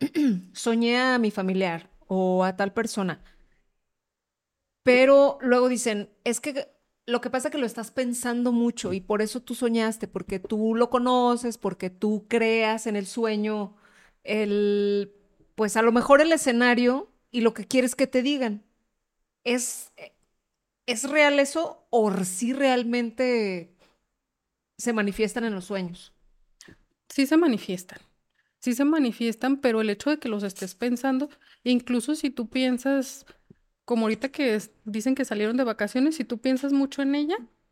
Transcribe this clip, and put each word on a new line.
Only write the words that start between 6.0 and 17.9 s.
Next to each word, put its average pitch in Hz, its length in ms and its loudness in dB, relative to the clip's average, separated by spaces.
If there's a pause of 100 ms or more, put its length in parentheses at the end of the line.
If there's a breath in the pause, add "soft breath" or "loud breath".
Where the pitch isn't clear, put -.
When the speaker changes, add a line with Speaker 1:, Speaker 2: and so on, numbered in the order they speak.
Speaker 1:
"Es 233 180 -2
que 277 260 -6 (380)
lo 240 160 -2
que 247 80 -8
pasa 254 180 -2
es 294 40 -6
que 302 60 -6
lo 254 80 0
estás 226 260 -10
pensando 247 600 -2
mucho 233 420 0
y 190 80 -4
por 208 200 -2
eso 220 200 -4
tú 247 140 -10
soñaste, 226 520 -2
porque 190 320 -8
tú 220 360 -2
lo 233 140 2
conoces, 247 680 2
porque 185 320 -6
tú 208 380 -4
creas 226 600 0
en 208 80 -2
el 202 120 -4
sueño, 214 680 -4 (480 soft breath)
el, 202 920 0 (420)
pues, 208 220 0
a 220 40 4
lo 226 100 4
mejor 262 300 6
el 330 100 4
escenario 247 800 2 (200)
y 240 100 -2
lo 226 120 2
que 208 120 -12
quieres 254 300 0